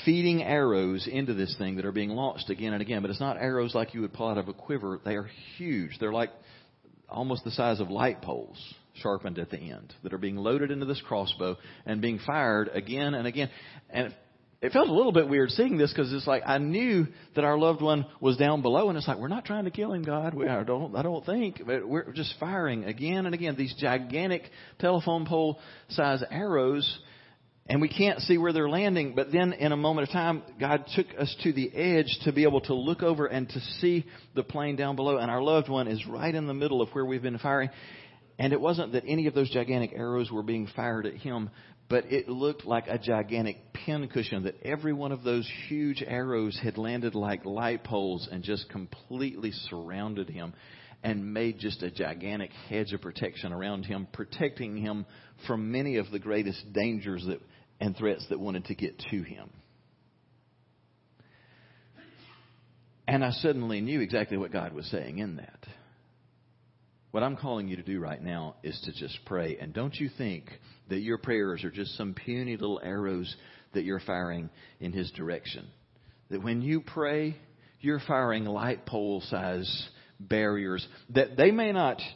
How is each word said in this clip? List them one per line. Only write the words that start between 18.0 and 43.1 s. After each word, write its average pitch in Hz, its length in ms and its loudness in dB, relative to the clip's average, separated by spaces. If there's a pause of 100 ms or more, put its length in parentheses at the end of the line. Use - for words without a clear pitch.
was 131 160 6
down 143 260 6
below, 143 260 6
and 170 80 2
it's 151 100 -4
like, 151 120 0
"We're 220 100 -4
not 233 160 -4
trying 208 200 -2
to 180 60 -2
kill 208 220 -2
him, 175 100 -2
God. 151 300 0
We, 143 160 0
I 110 160 2
don't, 123 320 0
I 131 60 2
don't 170 240 -2
think." 208 400 0
But 120 200 0
we're 139 260 -2
just 151 280 -4
firing 151 440 0
again 156 420 -2
and 175 80 -2
again 165 220 -2
these 131 220 -2
gigantic 143 720 0 (280)
telephone 170 480 2
pole 156 340 2 (300)
size 139 400 2
arrows, 143 680 2 (680)
and 139 160 4
we 156 60 4
can't 196 320 4
see 175 180 6
where 170 160 4
they're 147 160 4
landing. 170 440 2
But 139 180 2
then 180 200 6
in 151 200 2
a 147 40 2
moment 151 320 2
of - 40 -8
time, 165 300 2 (160)
God 143 360 2
took 185 140 2 (100)
us 143 240 -2
to 160 100 4
the 131 220 -2
edge 160 500 4
to 151 80 4
be 147 120 6
able 139 180 6
to 139 120 0
look 139 280 0
over 156 240 4
and 127 220 -2
to 131 120 -8 (200)
see 175 260 4 (280)
the 127 100 2
plane 147 320 -2
down 139 200 0
below, 139 220 4
and 117 120 0
our 123 120 2
loved 151 260 6
one 131 200 2
is 107 180 -2
right 127 280 -2
in 156 120 -2
the 139 80 -2
middle 139 260 2
of 110 140 2
where 135 100 0
we've 131 180 -2
been 120 160 -2
firing. 135 300 2 (680)
And 139 160 2
it 135 80 4
wasn't 160 320 2
that 123 140 0
any 156 220 2
of 131 60 0
those 135 160 4
gigantic 123 440 0
arrows 120 380 -2
were 107 100 -2
being 110 320 -2
fired 113 320 -2
at 73 80 -4
him, 117 360 -6 (380)
but 123 180 2
it 131 220 0
looked 139 360 -2
like 113 240 0
a 113 100 -2
gigantic 110 760 -2